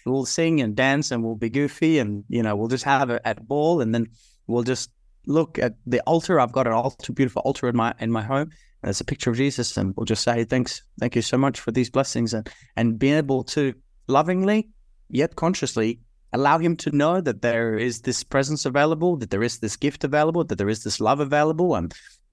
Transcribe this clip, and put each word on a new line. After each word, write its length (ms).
we'll 220
sing 360
and 140
dance 360
and 120
we'll 120
be 160
goofy. 480
And, 280
you 140
know, 140
we'll 140
just 160
have 260
a, 120
a 120
ball. 460
And 120
then 140
we'll 160
just 260
look 320
at 160
the 220
altar. 320
I've 120
got 140
an 80
altar, 400
beautiful 300
altar 260
in 80
my, 220
in 120
my 120
home. 260
And 0
there's 180
a 60
picture 240
of 60
Jesus. 420
And 180
we'll 100
just 180
say, 200
"Thanks. 380
Thank 160
you 60
so 160
much 220
for 100
these 220
blessings." 420
And, 160
and 200
being 160
able 300
to 320
lovingly, 640
yet 240
consciously, 640
allow 240
him 200
to 180
know 260
that 220
there 340
is 240
this 220
presence 420
available, 520
that 120
there 140
is 160
this 180
gift 260
available, 420
that 100
there 140
is 140
this 160
love 200
available. 560
And 180